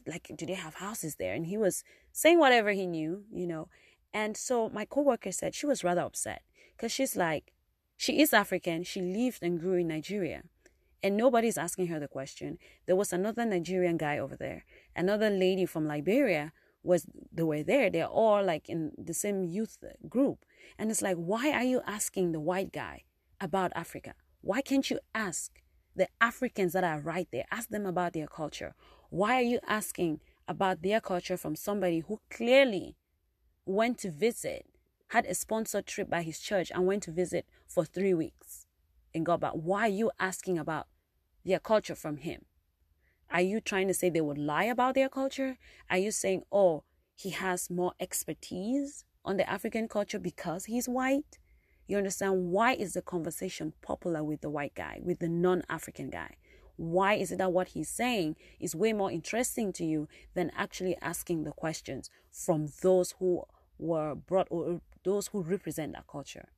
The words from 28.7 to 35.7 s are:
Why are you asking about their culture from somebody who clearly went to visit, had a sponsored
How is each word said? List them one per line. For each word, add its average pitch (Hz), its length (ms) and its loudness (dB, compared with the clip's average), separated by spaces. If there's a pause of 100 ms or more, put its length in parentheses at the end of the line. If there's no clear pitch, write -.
Why 208 280 2
are 240 160 4
you 240 140 2
asking 180 540 -2 (260)
about 185 360 0
their 208 180 2
culture 180 360 -4
from 156 180 -6
somebody 185 440 0
who 208 300 -6
clearly 240 640 4 (720)
went 226 340 2
to 190 120 -6
visit, 165 560 -4 (420)
had 226 160 2
a - 80 -4
sponsored 214 540 -4